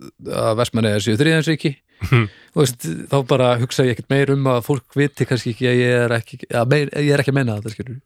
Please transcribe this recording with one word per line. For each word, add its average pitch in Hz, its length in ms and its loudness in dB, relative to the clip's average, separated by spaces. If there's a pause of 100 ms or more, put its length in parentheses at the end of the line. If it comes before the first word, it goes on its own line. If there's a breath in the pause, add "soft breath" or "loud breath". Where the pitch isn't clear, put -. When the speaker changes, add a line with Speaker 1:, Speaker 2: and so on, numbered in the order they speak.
(240)
Speaker 1:
að 113 340 -2
Vestmannaeyjar 110 480 0
séu 107 140 2
þriðjansríki. 156 520 0 (300 soft breath)
Speaker 2:
<laughs> 107 500 -2
Speaker 1:
Þú - 60 -6
veist, 131 280 2 (180)
þá - 180 -2
bara 123 360 2
hugsa 127 280 0
ég 123 80 0
ekkert - 160 -8
meir 139 220 2
um 139 180 0
að 123 140 0
fólk - 340 -4
viti 143 260 0
kannski 123 300 -4
ekki 127 160 -2
að 123 80 2
ég 123 180 2
er 120 200 0
ekki, 113 220 -8 (100)
að 120 200 0
meir, 143 220 2
ég 147 240 0
er 127 80 2
ekki - 80 -2
að 135 80 2
meina 120 180 0
þetta, 107 140 -8
skilur. 123 360 -12